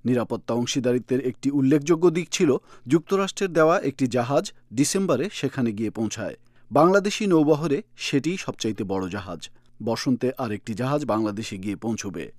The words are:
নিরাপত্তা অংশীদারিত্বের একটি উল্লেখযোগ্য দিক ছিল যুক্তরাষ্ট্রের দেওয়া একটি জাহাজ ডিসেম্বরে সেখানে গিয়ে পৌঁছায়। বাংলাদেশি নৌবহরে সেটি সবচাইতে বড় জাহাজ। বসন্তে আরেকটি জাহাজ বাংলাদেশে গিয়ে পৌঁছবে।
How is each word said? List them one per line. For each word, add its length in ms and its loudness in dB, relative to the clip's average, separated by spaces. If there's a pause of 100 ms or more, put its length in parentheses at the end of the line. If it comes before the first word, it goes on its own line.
নিরাপত্তা 480 -2
অংশীদারিত্বের 720 0
একটি 240 -4
উল্লেখযোগ্য 580 2
দিক 220 0
ছিল 180 2 (380)
যুক্তরাষ্ট্রের 680 0
দেওয়া 260 6
একটি 280 -2
জাহাজ 380 0 (280)
ডিসেম্বরে 580 0
সেখানে 400 -2
গিয়ে 200 -4
পৌঁছায়। 440 -6 (360)
বাংলাদেশি 560 4
নৌবহরে 520 4 (180)
সেটি 400 -2
সবচাইতে 460 -6
বড় 260 -2
জাহাজ। 320 -8 (380)
বসন্তে 480 0 (100)
আরেকটি 360 -6
জাহাজ 320 -2
বাংলাদেশে 520 -2
গিয়ে 200 -6
পৌঁছবে। 460 -6 (160)